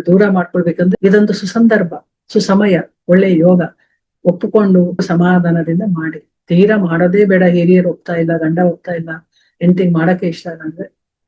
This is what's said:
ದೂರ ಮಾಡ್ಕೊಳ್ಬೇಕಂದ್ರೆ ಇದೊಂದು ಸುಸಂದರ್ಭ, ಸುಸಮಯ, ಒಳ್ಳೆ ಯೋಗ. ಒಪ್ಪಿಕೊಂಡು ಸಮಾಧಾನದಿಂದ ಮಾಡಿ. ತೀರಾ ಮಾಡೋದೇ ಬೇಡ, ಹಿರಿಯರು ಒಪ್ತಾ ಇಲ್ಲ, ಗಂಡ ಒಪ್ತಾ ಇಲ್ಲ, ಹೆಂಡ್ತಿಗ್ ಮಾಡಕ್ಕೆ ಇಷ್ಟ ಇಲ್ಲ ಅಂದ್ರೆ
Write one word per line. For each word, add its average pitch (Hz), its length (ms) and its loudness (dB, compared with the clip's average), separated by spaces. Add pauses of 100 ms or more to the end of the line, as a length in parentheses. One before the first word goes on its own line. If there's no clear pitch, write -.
ದೂರ 185 220 4
ಮಾಡ್ಕೊಳ್ಬೇಕಂದ್ರೆ 180 800 0
ಇದೊಂದು 208 240 2
ಸುಸಂದರ್ಭ, 208 640 0 (340)
ಸುಸಮಯ, 196 520 0 (280)
ಒಳ್ಳೆ 190 280 2
ಯೋಗ. 175 260 2 (600)
ಒಪ್ಪಿಕೊಂಡು 180 720 0 (100)
ಸಮಾಧಾನದಿಂದ 170 800 0
ಮಾಡಿ. 160 320 -6 (300)
ತೀರಾ 202 280 2
ಮಾಡೋದೇ 180 480 0
ಬೇಡ, 185 200 2
ಹಿರಿಯರು 175 440 2
ಒಪ್ತಾ - 260 -8
ಇಲ್ಲ, 165 220 -2
ಗಂಡ 160 220 -2
ಒಪ್ತಾ 180 340 -4
ಇಲ್ಲ, 170 180 -10 (500)
ಹೆಂಡ್ತಿಗ್ 175 320 0
ಮಾಡಕ್ಕೆ 175 360 -2
ಇಷ್ಟ - 180 -10
ಇಲ್ಲ 165 140 -14
ಅಂದ್ರೆ 160 360 -14 (320)